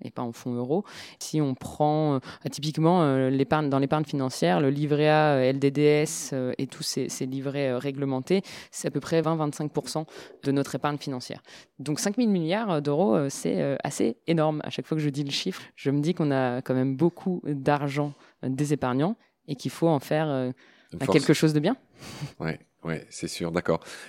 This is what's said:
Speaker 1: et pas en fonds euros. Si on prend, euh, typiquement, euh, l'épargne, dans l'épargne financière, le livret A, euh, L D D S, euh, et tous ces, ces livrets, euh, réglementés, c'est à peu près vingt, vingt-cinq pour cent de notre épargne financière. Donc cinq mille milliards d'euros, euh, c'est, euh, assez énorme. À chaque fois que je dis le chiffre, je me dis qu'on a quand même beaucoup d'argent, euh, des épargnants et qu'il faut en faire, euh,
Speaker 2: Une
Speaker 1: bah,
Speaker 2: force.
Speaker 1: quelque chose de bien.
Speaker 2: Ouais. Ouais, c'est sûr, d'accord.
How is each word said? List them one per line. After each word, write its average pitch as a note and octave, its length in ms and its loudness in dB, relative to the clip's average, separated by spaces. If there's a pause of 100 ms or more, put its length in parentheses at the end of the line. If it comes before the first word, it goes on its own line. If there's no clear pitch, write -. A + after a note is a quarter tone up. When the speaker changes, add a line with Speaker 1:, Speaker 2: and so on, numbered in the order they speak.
Speaker 1:
et A#2+ 80 -12
pas - 100 -8
en A#2 120 -6
fonds B2 200 -8
euros. B2+ 300 -2 (340)
Si - 240 -2
on C3+ 140 0
prend, D3+ 600 0
euh, - 360 -6
typiquement, D#3 500 2
euh, C3+ 300 4
l'épargne, C#3 380 2
dans C3+ 100 2
l'épargne D3 260 2
financière, D3+ 540 0
le C#3 100 4
livret D3 400 2
A, D3+ 260 6
euh, B2+ 140 4
L C#3 80 2
D C#3 140 2
D C#3+ 100 0
S, D3 520 4
euh, B2+ 260 -2
et C3+ 160 -2
tous D#3+ 80 -12
ces, - 260 -4
ces - 160 -6
livrets, C3+ 440 -4
euh, B2 80 0
réglementés, C#3 640 -2 (300)
c'est - 160 -6
à C#3+ 40 -4
peu D3 80 -4
près E3 220 2
vingt, D#3+ 160 2
vingt-cinq D3+ 340 -2
pour - 160 -4
cent D#3+ 180 -4 (380)
de C#3 80 0
notre C#3 240 0
épargne D3 220 -2
financière. - 440 -10 (380)
Donc C#3+ 200 -4
cinq G3+ 180 -2
mille A#3+ 120 4
milliards F3+ 520 2
d'euros, D#3 340 2
euh, C#3+ 140 2
c'est, E3+ 320 -2
euh, C#3 220 0
assez - 340 -2 (100)
énorme. D#3 360 2
À - 60 -10
chaque - 180 -8
fois D#3+ 100 -2
que D#3 60 0
je D3 60 0
dis C#3+ 140 -2
le C#3 80 -6
chiffre, - 300 -6 (140)
je - 140 -4
me C#3+ 120 2
dis D#3+ 120 0
qu'on D3+ 180 0
a B2+ 300 0
quand B2+ 140 0
même C3 220 0
beaucoup F3 480 0
d'argent, D3 680 0 (300)
euh, B2 60 -2
des C#3+ 240 0
épargnants C3+ 420 2 (320)
et D3 80 -6
qu'il - 160 -6
faut - 160 0
en D#3 120 4
faire, D#3 280 -2
euh, C3 240 -2 (400)
Speaker 2:
Une D#2+ 80 -10
Speaker 1:
bah, C3 60 -4
Speaker 2:
force. A2+ 120 6
Speaker 1:
quelque C#3+ 160 4
chose D#3 200 4
de D3+ 80 2
bien. G3 160 0 (640)
Speaker 2:
Ouais. D#2+ 200 -4 (240)
Ouais, E2 260 -6
c'est - 180 -8
sûr, E2+ 240 -6
d'accord. E2 280 0 (300)